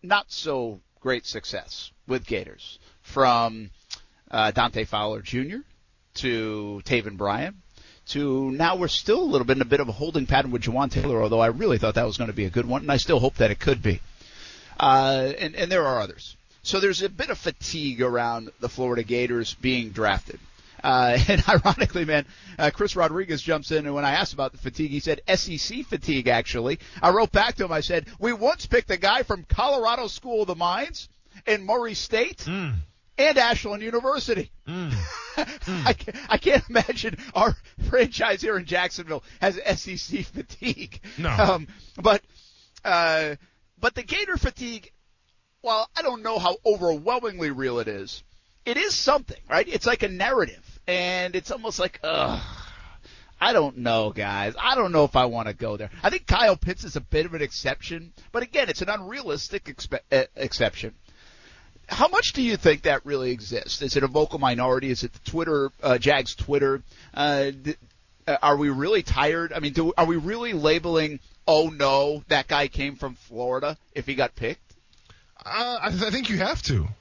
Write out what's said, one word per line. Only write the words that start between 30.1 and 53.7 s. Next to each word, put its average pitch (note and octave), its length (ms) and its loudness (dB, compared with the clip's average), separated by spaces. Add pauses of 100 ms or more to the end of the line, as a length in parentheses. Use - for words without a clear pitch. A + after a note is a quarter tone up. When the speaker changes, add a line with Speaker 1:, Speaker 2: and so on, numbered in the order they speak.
Speaker 1:
of G3 60 0
the F3+ 80 -2
Mines F#3 520 -2 (400)
and G#3+ 180 0
Murray A#3 280 0
State A#3 460 -2
Speaker 2:
Mm. F3+ 340 -4 (440)
Speaker 1:
and D4 200 4
Ashland A3+ 440 0
University." A#3 720 -2 (160)
Speaker 2:
Mm. E3+ 260 -4 (420)
Speaker 1:
<laughs> - 0 -
I A#3 580 0
can't, - 240 -8 (120)
I G#3+ 80 4
can't - 320 4
imagine A#3 480 0 (160)
our G#3+ 220 4 (340)
franchise A3+ 520 2
here A3 140 0
in F3+ 100 -4
Jacksonville F3 580 -4 (180)
has F#3 220 0
S - 240 -2
E F#3 100 -8
C - 240 -6
fatigue. - 800 -8 (180)
Speaker 2:
No. D#3+ 120 -2
Speaker 1:
Um, E3+ 380 4 (300)
but, G3+ 240 4 (640)
uh, D#3+ 500 2 (440)
but A#3+ 160 0
the B3 80 -8
Gator F#4+ 340 -4
fatigue, A#3 540 -6 (720)
well, A3+ 340 0
I E4 60 -2
don't B3 180 -2
know A3+ 160 -2
how F3+ 260 0
overwhelmingly F#3 840 2
real B2+ 300 -2
it A2 80 -2
is. G2+ 340 -8 (420)
It A#3+ 140 -2
is G4 160 0
something, - 460 0 (100)
right? E3+ 180 2
It's - 200 -2
like A#3+ 160 0
a G#3 40 -2
narrative. G3 520 0 (260)
And F3+ 500 -2
it's F3+ 140 -4
almost A3 300 -8
like, F3+ 240 -2
ugh, D3+ 360 -2 (1040)
I A3 120 4
don't C#3+ 260 2